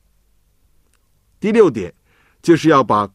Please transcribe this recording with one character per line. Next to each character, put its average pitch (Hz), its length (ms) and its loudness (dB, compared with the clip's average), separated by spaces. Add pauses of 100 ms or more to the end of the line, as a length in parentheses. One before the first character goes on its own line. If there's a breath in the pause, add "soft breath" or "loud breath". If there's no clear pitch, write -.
(1400)
第 202 100 -4
六 214 200 2
点， 98 220 -10 (500)
就 170 120 2
是 156 140 -2
要 139 160 2
把 104 300 -2